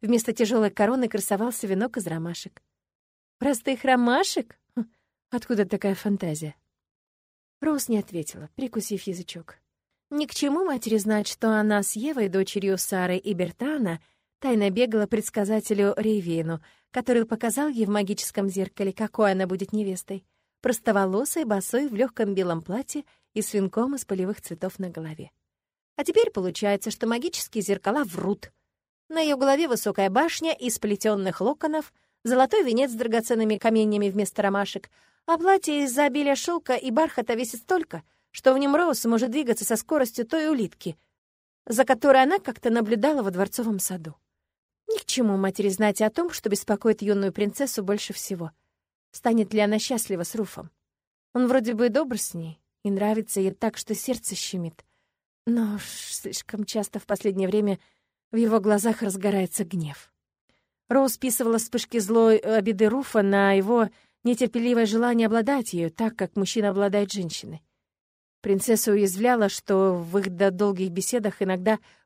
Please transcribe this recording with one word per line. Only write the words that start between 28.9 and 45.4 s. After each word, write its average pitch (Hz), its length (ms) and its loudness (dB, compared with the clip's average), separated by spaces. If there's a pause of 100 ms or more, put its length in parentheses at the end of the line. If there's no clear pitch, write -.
На 320 120 0
её 294 160 2
голове 277 300 4
высокая 214 420 0
башня 311 440 0
из 247 220 -4
сплетённых 202 640 -2
локонов, 302 520 -2 (300)
золотой 254 400 4
венец 247 280 2
с 226 40 -10
драгоценными 226 640 0
каменьями 214 520 2
вместо 202 320 -2
ромашек — 196 480 -2 (360)
а 330 120 2
платье 330 460 2
из-за 269 220 2
обилия 277 300 2
шёлка 339 380 -2
и 254 180 -2
бархата 247 440 0
весит 233 260 -6
столько, 320 420 -2 (280)
что - 220 4
в 262 40 4
нём 277 180 2
Роуз 320 300 2
может 233 260 2
двигаться 233 340 -2
со 233 100 0
скоростью 240 500 -2
той 311 240 0
улитки, 196 480 -4 (720)
за 240 180 2
которой 269 380 6
она 349 160 2
как-то - 320 -6
наблюдала 233 500 0
во 196 100 -2
дворцовом 196 480 -2
саду. 165 360 -8 (800)
Ни 440 40 -2
к - 80 -10
чему 214 320 0
матери 196 320 0